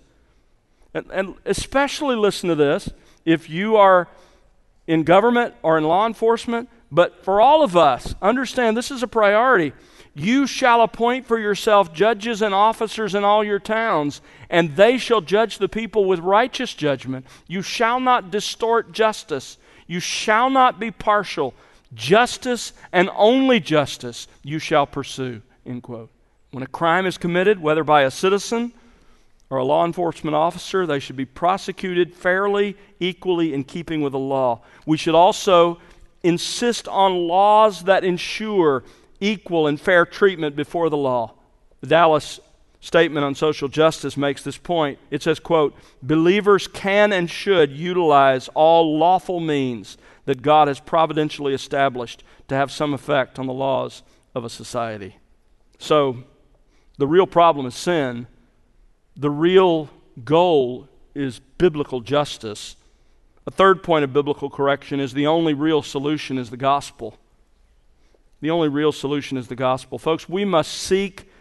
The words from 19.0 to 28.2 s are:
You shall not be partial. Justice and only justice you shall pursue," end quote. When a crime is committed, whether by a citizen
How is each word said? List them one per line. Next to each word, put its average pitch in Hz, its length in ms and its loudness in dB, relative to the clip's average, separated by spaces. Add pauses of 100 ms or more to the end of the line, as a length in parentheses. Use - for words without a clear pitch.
You 175 120 -6
shall 220 500 -2
not 254 300 2
be 220 120 -6
partial. 185 640 -2 (400)
Justice 220 800 0 (180)
and 180 240 2
only 254 440 4
justice 143 680 -4 (160)
you 151 160 -8
shall 147 280 0
pursue," 127 540 -10 (240)
end 123 180 -12
quote. 113 260 -16 (420)
When 127 120 -12
a 131 40 -12
crime 170 380 0
is 180 120 -4
committed, 180 440 0
whether 156 220 0
by 147 180 4
a 135 100 2
citizen 214 600 -2 (760)